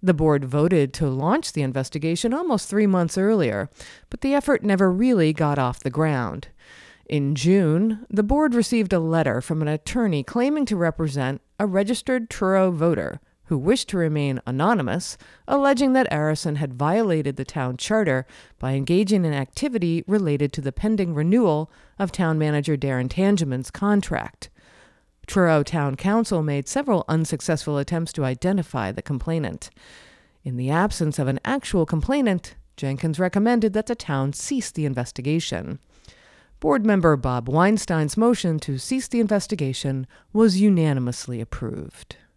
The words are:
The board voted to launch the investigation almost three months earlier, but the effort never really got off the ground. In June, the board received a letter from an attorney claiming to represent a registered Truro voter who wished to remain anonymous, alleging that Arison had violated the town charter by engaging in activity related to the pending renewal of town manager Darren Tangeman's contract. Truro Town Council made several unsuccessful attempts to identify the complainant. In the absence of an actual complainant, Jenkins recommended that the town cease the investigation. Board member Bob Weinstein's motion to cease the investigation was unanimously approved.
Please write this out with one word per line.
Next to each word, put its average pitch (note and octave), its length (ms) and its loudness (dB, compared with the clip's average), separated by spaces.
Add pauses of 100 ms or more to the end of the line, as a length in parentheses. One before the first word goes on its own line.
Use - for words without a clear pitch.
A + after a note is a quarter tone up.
The F#3 120 4
board D3 320 2
voted D3 480 2
to D#3 140 -2
launch D3+ 460 0
the D3+ 100 -2
investigation D3+ 680 -2
almost D4+ 360 -2
three G#3 180 2
months F3+ 300 0
earlier, F#3 520 0 (400)
but - 120 -12
the C#4 140 0
effort C#4+ 280 2
never G3 280 4
really F#3 420 4
got D3+ 240 0
off B2+ 220 -2
the - 100 -4
ground. C3 600 -2 (580)
In C#3+ 280 0
June, F#3 720 2
the G3+ 120 0
board C4+ 320 2
received A3+ 400 0
a F3+ 60 2
letter D#3+ 420 0
from D#3+ 200 -4
an D3+ 60 -2
attorney D#3 560 -2
claiming C#4 420 0
to G#3+ 100 -2
represent D3 680 -2 (180)
a G#3 60 0
registered A3+ 640 -2
Truro F#3+ 400 2
voter D#3+ 500 0 (260)
who D#3 120 -2
wished F#3 300 0
to G3 100 -4
remain D3 480 0
anonymous, C#3+ 720 -2 (300)
alleging C#4 460 2
that C4 180 2
Arison D3+ 460 0
had C#3 160 -4
violated D#3 640 0
the C3+ 80 -6
town B2+ 320 -6
charter D#3+ 500 0 (320)
by C3 140 -2
engaging F3+ 500 2
in D#3 100 0
activity E3+ 720 -2
related D3+ 460 0
to - 80 -8
the C3+ 140 -6
pending G3 400 -2
renewal D#3+ 580 2 (260)
of G3 140 -2
town D#3+ 260 0
manager D3+ 380 0
Darren C3 320 -2
Tangeman's D#3+ 640 0
contract. - 800 -2 (800)
Truro D#3+ 360 4
Town C#3+ 320 -2
Council G3 480 0
made C#3+ 240 -2
several C4+ 400 0
unsuccessful D#3 720 -2
attempts E3 360 -4
to D3 120 -2
identify C3 680 -2
the A2 100 -8
complainant. C#3 680 -6 (760)
In B2 140 -6
the B2+ 120 -2
absence E3 480 0
of C#3 100 0
an C3+ 180 -2
actual G#3+ 400 0
complainant, G3+ 720 -2 (200)
Jenkins C#3 420 -4
recommended G#3 540 2
that G#3+ 160 -2
the A#3+ 80 -4
town C#3 380 -2
cease - 380 -6
the D#3 140 -4
investigation. B2+ 920 -4 (800)
Board C#4 260 2
member F3+ 300 4
Bob B2 320 -2
Weinstein's D#3+ 720 2
motion G#3 420 2
to C#3 180 -6
cease C4 300 -4
the A#3+ 120 -2
investigation D3 880 -2 (260)
was G#3 260 6
unanimously C#3+ 800 2
approved. - 760 -10 (220)